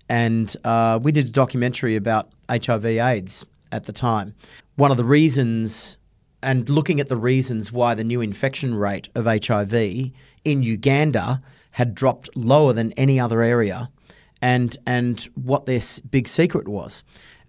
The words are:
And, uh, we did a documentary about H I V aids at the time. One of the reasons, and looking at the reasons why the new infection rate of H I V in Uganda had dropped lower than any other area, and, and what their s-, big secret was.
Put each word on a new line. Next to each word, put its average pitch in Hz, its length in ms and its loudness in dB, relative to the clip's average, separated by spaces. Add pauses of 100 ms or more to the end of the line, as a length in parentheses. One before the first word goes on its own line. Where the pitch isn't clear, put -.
And, 117 540 0
uh, 113 400 2
we 151 80 2
did 147 160 2
a 113 40 -12
documentary 123 640 0
about 107 360 -2 (180)
H 117 200 -2
I 117 80 0
V 113 200 -2
aids 113 480 -2 (260)
at 110 120 -6
the - 100 -10
time. 107 400 -2 (440)
One 139 120 4
of 131 80 2
the 120 80 0
reasons, 123 960 2 (420)
and 127 280 -2
looking 147 320 2
at 139 80 -6
the 123 80 0
reasons 117 540 -2
why 120 220 2
the 110 120 -4
new 120 160 -2
infection 123 520 -4
rate 101 400 -4
of 113 140 -2
H 110 240 0
I 104 140 0
V 117 480 -2 (320)
in 139 180 2
Uganda 131 800 0 (300)
had 120 220 -2
dropped 127 420 -2
lower 135 360 4
than 113 220 -2
any 135 260 4
other 117 220 0
area, 117 500 0 (500)
and, 123 360 2 (100)
and 123 320 0 (160)
what 131 300 -2
their 127 100 0
s-, - 240 -2
big 131 300 0
secret - 360 0
was. - 380 -10 (460)